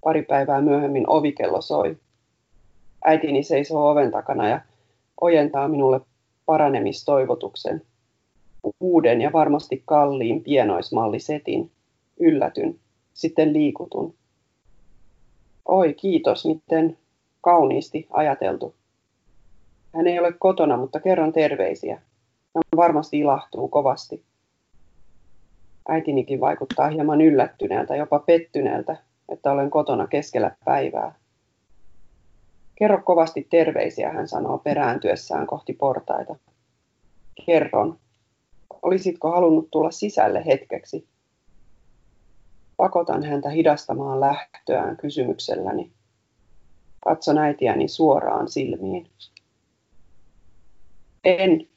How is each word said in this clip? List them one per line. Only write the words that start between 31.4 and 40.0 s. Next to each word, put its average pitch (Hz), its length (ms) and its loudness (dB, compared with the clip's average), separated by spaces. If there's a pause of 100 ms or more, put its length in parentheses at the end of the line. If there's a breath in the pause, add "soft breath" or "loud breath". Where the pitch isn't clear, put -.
"Kerro 208 260 2
kovasti 165 480 2
terveisiä", - 600 0
hän - 160 -8
sanoo - 300 -6
perääntyessään 117 880 -2
kohti 143 260 -10
portaita. - 640 -4 (1120)
"Kerron. 160 540 0 (840)
Olisitko 180 500 -2
halunnut 165 400 2
tulla 160 200 0
sisälle - 540 -2